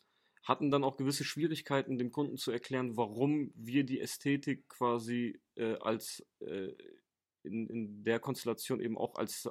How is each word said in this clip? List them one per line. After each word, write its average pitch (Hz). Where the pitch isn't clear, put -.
hatten 135
dann 143
auch 135
gewisse 139
Schwierigkeiten, 143
dem 123
Kunden 131
zu -
erklären, 120
warum 123
wir 120
die 127
Ästhetik 143
quasi, 120
äh, 113
als, -
äh, 92
in, 107
in 104
der 113
Konstellation 120
eben 113
auch -
als, -